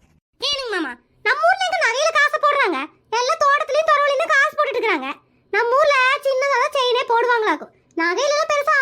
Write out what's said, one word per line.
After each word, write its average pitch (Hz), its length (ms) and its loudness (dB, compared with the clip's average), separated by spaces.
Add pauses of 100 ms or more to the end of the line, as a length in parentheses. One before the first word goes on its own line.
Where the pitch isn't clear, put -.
(420)
ஏனுங்க 539 340 -4
மாமா, 294 180 -6 (320)
நம்ம 587 240 2
ஊர்ல 762 180 0
எங்க 698 180 -2
நகையில 539 320 0
காசு 587 280 0
போடுறாங்க? 554 340 0 (400)
எல்லாம் 622 240 0
தோட்டத்துலயும் 587 480 0
துறவுலையும் 571 420 2
காசு 571 220 2
போட்டுட்டு 554 260 -2
இருக்காங்க. 302 280 -2 (440)
நம்ம 466 260 0
ஊர்ல 587 160 4 (300)
சின்னதா 539 340 0 (160)
செயினே 494 340 0
போடுவாங்களாக்கும், 466 640 0 (240)
நகையில 359 380 -2
எல்லாம் 640 160 -2
பெருசா 587 300 0